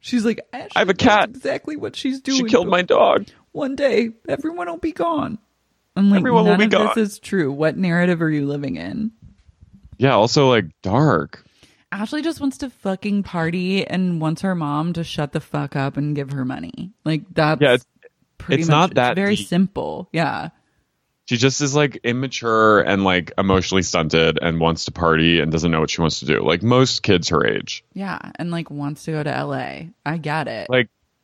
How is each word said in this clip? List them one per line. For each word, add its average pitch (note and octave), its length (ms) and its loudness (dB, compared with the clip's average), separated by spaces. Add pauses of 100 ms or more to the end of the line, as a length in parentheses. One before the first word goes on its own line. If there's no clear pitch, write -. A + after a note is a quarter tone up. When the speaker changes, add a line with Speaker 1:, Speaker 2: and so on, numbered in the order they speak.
Speaker 1:
She's A#3 240 -4
like, A3+ 160 -2 (120)
Ashley - 240 -16
Speaker 2:
"I - 40 4
have F3+ 80 2
a G3 40 0
Speaker 1:
knows F3+ 60 0
Speaker 2:
cat. A#3 320 4
Speaker 1:
exactly C#4 460 -6
what B3+ 200 -10
she's C4+ 200 -4
Speaker 2:
She C4+ 60 -16
Speaker 1:
doing, C4 260 0
Speaker 2:
killed F3+ 180 4
Speaker 1:
but - 60 -4
Speaker 2:
my F3+ 100 4
dog. - 440 4 (260)
Speaker 1:
one C4+ 240 -6
day, B3 340 2 (180)
everyone D#4+ 380 -6
will E4+ 120 -8
be E4 140 -4
gone." E4+ 460 -4 (580)
I'm G3 140 4
like, G3 80 6
Speaker 2:
Everyone A#3 260 4
will G#3 60 6
Speaker 1:
"None F#3+ 80 4
Speaker 2:
be G#3 60 4
Speaker 1:
of A3 80 2
Speaker 2:
gone." G3+ 240 2
Speaker 1:
this G#3+ 160 0
is - 80 -18
true. D#3 320 -2
What D3+ 240 -2
narrative F3 440 0
are D#3+ 100 0
you D3 180 -2
living C#3+ 280 -6
in? F#2+ 360 -6 (840)
Speaker 2:
Yeah, C3 180 4
also, A#2 360 4
like, A2 160 4 (160)
dark. G#2 640 0 (480)
Speaker 1:
Ashley A3+ 300 -6
just D#4+ 180 -6
wants C#4 180 -4
to C4 120 -8
fucking G3+ 520 -4
party F3+ 640 -2
and F3+ 340 -2
wants D#3 220 -2
her F#3+ 140 -2
mom D#3 380 -4
to E3 100 -6
shut D3 280 -6
the D#3 80 -4
fuck D3 360 -8
up C#3 200 -4
and D3 200 -2
give C#3 160 -8
her C3+ 120 -6
money. - 460 -10 (140)
Like, D#3 180 -2 (100)
that's D3+ 300 2
Speaker 2:
Yeah, C3 120 6
it's, A#2+ 120 -2 (520)
Speaker 1:
pretty D3 240 0
Speaker 2:
it's E3 60 0
Speaker 1:
much D3+ 60 6
Speaker 2:
not E3 160 4
Speaker 1:
it's - 60 -12
Speaker 2:
that B2 180 2
Speaker 1:
very G3+ 220 0
Speaker 2:
deep. - 100 -8
Speaker 1:
simple. F3 680 -2
Yeah. D3 360 -4 (800)
Speaker 2:
She A#2+ 120 0
just C3 220 2
is, C#3+ 160 -2
like, D3 260 0
immature A2+ 760 2
and, G2 240 2
like, F2+ 340 2
emotionally F#2+ 460 2
stunted D#2+ 580 2
and E2 180 0
wants E2 260 0
to - 60 -6
party E2 460 2
and D#2 140 0
doesn't E2 180 0
know D#2+ 100 0
what D2+ 100 0
she - 100 -6
wants D#2+ 200 0
to B1 60 -8
do. B1 180 2
Like E2 200 0
most B2+ 400 2
kids F2+ 260 2
her C#2+ 160 2
age. - 360 -4 (120)
Speaker 1:
Yeah, F#3+ 240 -8 (160)
and, F3 160 -10
like, E3+ 200 -8
wants C#3+ 340 -10
to E3 80 -6
go D3+ 100 -4
to D3 120 -4
L C#3 200 -6
A. C3 340 -10 (160)
I D#3 140 -4
get D3+ 300 -4
it. A2 200 -8
Speaker 2:
Like, B2 200 2 (360)